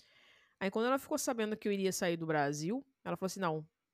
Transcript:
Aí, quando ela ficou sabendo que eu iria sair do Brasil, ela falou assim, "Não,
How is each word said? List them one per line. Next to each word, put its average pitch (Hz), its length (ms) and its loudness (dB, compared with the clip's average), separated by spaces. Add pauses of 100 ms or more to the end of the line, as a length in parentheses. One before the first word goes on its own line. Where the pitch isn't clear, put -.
(580)
Aí, 196 120 -2
quando 220 160 2
ela 262 120 4
ficou 285 200 -2
sabendo 220 380 0
que 214 120 -2
eu 208 40 2
iria 190 200 2
sair 175 240 0
do 165 80 -4
Brasil, 156 600 0 (180)
ela 175 140 -4
falou 190 80 -2
assim, 190 140 -6
"Não, 156 280 0 (260)